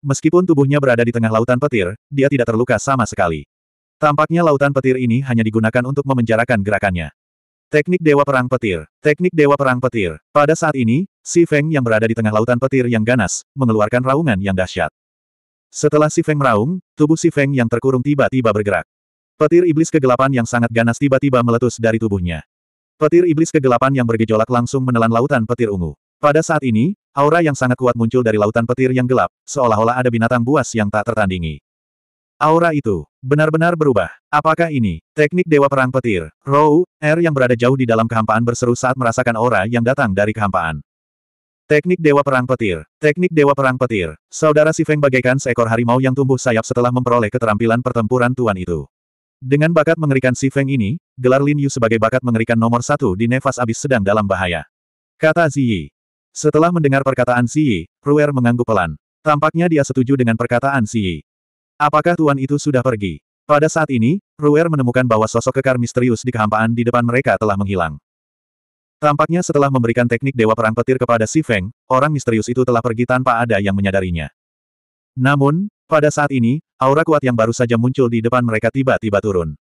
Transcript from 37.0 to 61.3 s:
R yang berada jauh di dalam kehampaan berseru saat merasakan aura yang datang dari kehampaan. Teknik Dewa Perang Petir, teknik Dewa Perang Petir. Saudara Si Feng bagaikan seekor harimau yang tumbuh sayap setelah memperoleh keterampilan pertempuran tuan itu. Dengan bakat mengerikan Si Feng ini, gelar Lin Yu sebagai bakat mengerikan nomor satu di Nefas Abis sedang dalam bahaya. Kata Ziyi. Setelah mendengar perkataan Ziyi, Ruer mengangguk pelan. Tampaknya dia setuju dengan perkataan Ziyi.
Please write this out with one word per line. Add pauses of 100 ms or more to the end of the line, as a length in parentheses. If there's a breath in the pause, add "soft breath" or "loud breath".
R
yang
berada
jauh
di
dalam
kehampaan
berseru
saat
merasakan
aura
yang
datang
dari
kehampaan. (880)
Teknik
Dewa
Perang
Petir, (160)
teknik
Dewa
Perang
Petir. (160)
Saudara
Si
Feng
bagaikan
seekor
harimau
yang
tumbuh
sayap
setelah
memperoleh
keterampilan
pertempuran
tuan
itu. (560)
Dengan
bakat
mengerikan
Si
Feng
ini, (160)
gelar
Lin
Yu
sebagai
bakat
mengerikan
nomor
satu
di
Nefas
Abis
sedang
dalam
bahaya. (560)
Kata
Ziyi. (400)
Setelah
mendengar
perkataan
Ziyi, (160)
Ruer
mengangguk
pelan. (240)
Tampaknya
dia
setuju
dengan
perkataan
Ziyi. (480)